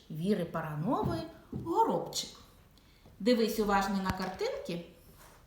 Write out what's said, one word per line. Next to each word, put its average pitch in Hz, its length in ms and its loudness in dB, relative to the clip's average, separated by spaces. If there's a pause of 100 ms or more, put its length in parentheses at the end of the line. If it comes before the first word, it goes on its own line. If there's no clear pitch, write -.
(100)
Віри 175 340 0
Паранової 170 800 0 (420)
"Горобчик". 330 680 2 (920)
Дивись 226 380 4
уважно 202 440 2
на 190 80 0
картинки 185 720 -4 (640)